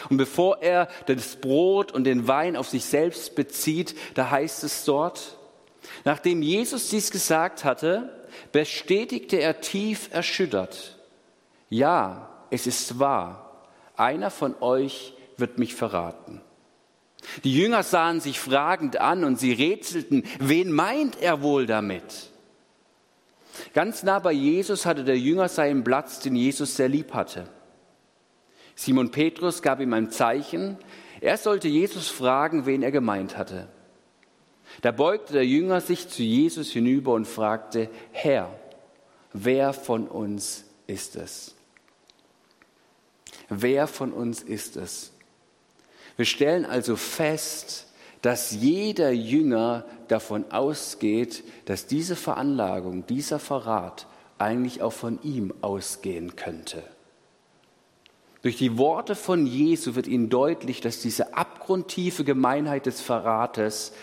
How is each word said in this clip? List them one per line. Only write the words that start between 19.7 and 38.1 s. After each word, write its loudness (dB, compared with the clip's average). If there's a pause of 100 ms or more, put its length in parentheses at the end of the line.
„Wen 4
meint 0
er 2
wohl 4
damit?“ -4 (1400)
Ganz 0
nah 4
bei 4
Jesus 2
hatte 0
der 4
Jünger 4
seinen 2
Platz, 0
den 0
Jesus 0
sehr 4
lieb -2
hatte. -4 (1300)
Simon 2
Petrus 0
gab 2
ihm 0
ein 0
Zeichen. -2 (460)
Er 2
sollte 0
Jesus 2
fragen, 2
wen 2
er 0
gemeint 0
hatte. -8 (1120)
Da 4
beugte 2
der 4
Jünger 4
sich -2
zu -6
Jesus 2
hinüber 2
und 0
fragte: -2 (220)